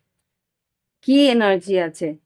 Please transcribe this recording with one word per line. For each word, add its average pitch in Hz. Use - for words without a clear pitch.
কি 277
এনার্জি 196
আছে? 160